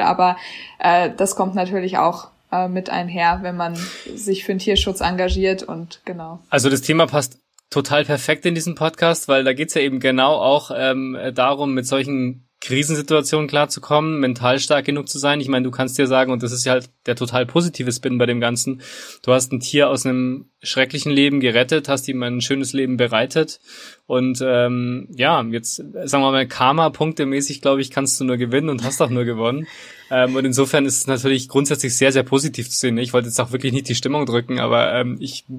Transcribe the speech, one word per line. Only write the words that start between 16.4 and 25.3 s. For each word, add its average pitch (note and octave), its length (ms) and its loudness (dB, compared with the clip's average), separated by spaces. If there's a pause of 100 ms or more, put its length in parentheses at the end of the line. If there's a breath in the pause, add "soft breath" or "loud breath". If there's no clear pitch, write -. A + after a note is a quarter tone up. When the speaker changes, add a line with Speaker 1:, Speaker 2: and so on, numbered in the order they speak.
Speaker 2:
das A#2+ 80 -4
ist B2 120 -4
ja C3 60 0
halt B2+ 200 0 (160)
der A#2+ 100 0
total B2 280 0
positive D3 460 0
Spin B2 280 -2
bei A#2+ 80 4
dem A#2+ 120 0
Ganzen, A#2+ 440 -2 (420 loud breath)
du B2 80 2
hast B2+ 200 2
ein B2+ 60 -2
Tier C#3+ 320 2
aus C3+ 160 -2
einem B2+ 380 -2 (180)
schrecklichen C3+ 480 -2
Leben C#3+ 300 4
gerettet, B2+ 480 2
hast C3+ 180 -2
ihm B2+ 160 -4
ein B2 180 -2
schönes C3+ 320 -2
Leben C3 240 0
bereitet B2 640 0 (480 loud breath)
und, B2+ 400 0
ähm, B2 640 0
ja, C#3 320 2